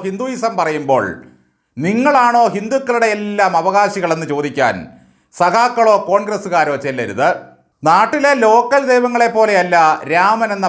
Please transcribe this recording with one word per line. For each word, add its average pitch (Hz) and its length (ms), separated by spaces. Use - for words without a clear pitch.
ഹിന്ദുയിസം 226 560
പറയുമ്പോൾ 147 440
നിങ്ങളാണോ 240 680
ഹിന്ദുക്കളുടെ 233 600
എല്ലാം 208 440
അവകാശികളെന്ന് 185 720
ചോദിക്കാൻ 135 420
സഖാക്കളോ 220 600
കോൺഗ്രസ്സുകാരോ 196 680
ചെല്ലരുത്. 123 440
നാട്ടിലെ 226 500
ലോക്കൽ 254 460
ദൈവങ്ങളെ 240 440
പോലെയല്ല 196 420
രാമൻ 208 440
എന്ന 190 120